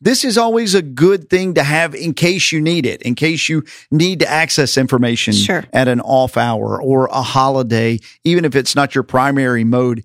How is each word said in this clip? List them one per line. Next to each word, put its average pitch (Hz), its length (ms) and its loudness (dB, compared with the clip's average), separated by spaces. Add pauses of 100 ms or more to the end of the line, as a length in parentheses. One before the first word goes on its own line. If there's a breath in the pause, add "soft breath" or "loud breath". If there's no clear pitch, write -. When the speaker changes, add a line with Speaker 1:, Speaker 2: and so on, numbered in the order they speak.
Speaker 1:
this 240 240 0
is 226 120 0
always 226 380 0
a 190 60 2
good 156 480 0
thing 185 240 0
to 156 100 2
have 151 320 -2
in 156 180 -6
case 180 380 0
you 160 80 0
need 160 260 0
it, 104 160 -4
in 120 140 -4
case 156 320 -2
you 156 160 -2 (260 loud breath)
need 170 300 0
to 160 100 0
access 151 480 0
information 120 560 0
Speaker 2:
Sure. 104 380 0
Speaker 1:
at 127 160 2
an 120 140 0
off 131 340 0
hour 107 440 -2
or 131 260 2
a 127 160 -2
holiday, 117 760 0 (280 loud breath)
even 170 180 2
if 139 120 0
it's 131 200 0
not 143 180 0
your 131 100 0
primary 131 600 0
mode, 120 420 0